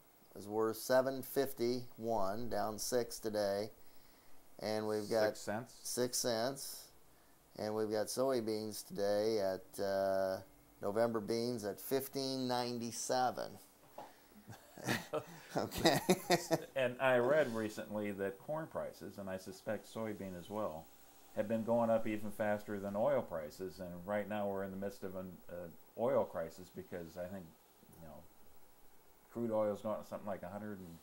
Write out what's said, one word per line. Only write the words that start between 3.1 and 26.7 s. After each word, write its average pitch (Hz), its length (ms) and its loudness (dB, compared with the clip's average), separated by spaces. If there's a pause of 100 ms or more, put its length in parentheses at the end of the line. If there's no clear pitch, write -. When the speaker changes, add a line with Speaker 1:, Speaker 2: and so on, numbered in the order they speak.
Speaker 1:
today. 104 520 0 (920)
And 107 240 0
we've 107 240 0
got 110 180 6 (100)
Speaker 2:
Six - 20 -12
cents? 110 340 -4 (100)
Speaker 1:
six 123 340 0
cents. 127 680 -2 (720)
And 107 180 -2
we've 110 160 2
got 107 160 2
soybeans 110 800 0
today 104 520 4
at, 95 440 0
uh, 98 540 4 (440)
November 113 380 2
beans 117 460 0
at 98 160 -4
fifteen 135 640 -2
ninety-seven. 120 1040 0 (1300)
<laughs> - 360 -2 (360)
Okay. 120 480 4
<laughs> 170 680 2
Speaker 2:
And 123 260 2
I 131 160 8
read 127 380 6
recently 104 560 -2
that 98 280 -2
corn 156 280 -6
prices, 85 500 -8
and 98 120 -8
I 95 80 -4
suspect 98 560 -6
soybean 98 460 -6
as 85 100 -12
well, 95 360 -4 (500)
have 104 120 0
been 113 160 0
going 117 260 4
up 113 180 4
even 107 240 0
faster 104 480 0
than 98 160 -4
oil 123 280 4
prices. 85 560 -6
And 90 100 -6 (160)
right 101 240 0
now 104 180 0
we're 98 160 0
in 95 80 -4
the 95 60 -6
midst 98 260 -6
of 92 120 -6
an, 92 160 -6 (180)
uh, 87 60 -8 (440)
oil 120 240 4
crisis 85 500 -4